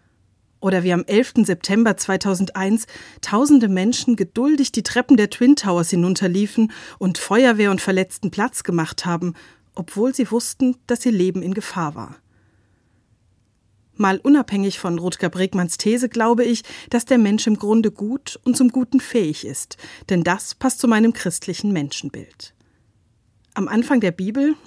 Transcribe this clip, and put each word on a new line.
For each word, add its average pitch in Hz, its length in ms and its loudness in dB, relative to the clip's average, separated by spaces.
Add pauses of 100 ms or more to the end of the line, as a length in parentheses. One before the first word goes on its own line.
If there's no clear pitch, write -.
(600)
Oder 185 220 0
wie 180 120 2
am 175 100 0
elften 220 400 2
September 196 540 0
zweitausendeins 190 880 -2 (340)
tausende 247 480 4
Menschen 202 480 0
geduldig 269 560 0
die - 100 -2
Treppen 247 360 4
der 208 100 4
Twin 254 280 4
Towers 175 340 0
hinunterliefen 190 840 0 (260)
und 185 200 -2
Feuerwehr 214 520 4
und 185 120 -2
Verletzten 190 480 -2
Platz - 340 -4
gemacht 165 400 -4
haben, 175 300 -4 (400)
obwohl 214 400 -4
sie 247 160 -2
wussten, 247 560 -2
dass - 180 -4
ihr 247 80 2
Leben 185 300 0
in 185 100 -4
Gefahr 175 420 -6
war. 113 220 -14 (1800)
Mal 196 200 0
unabhängig 202 600 2
von 175 200 -4
Rutger 175 300 -4
Bregmanns 180 480 -2
These 233 320 0
glaube 233 360 2
ich, 233 180 0 (260)
dass 233 160 -2
der 254 140 4
Mensch 214 280 2
im 214 120 2
Grunde 214 320 2
gut 214 520 -8
und 247 140 0
zum 247 140 4
Guten 254 300 0
fähig 170 440 -2
ist, - 320 -10 (320)
denn 175 160 2
das 180 300 -4
passt - 260 -2
zu 254 80 2
meinem 226 240 4
christlichen 196 600 -6
Menschenbild. - 840 -8 (1000)
Am 196 160 -6
Anfang 233 320 0
der 190 120 0
Bibel, 247 420 -2 (120)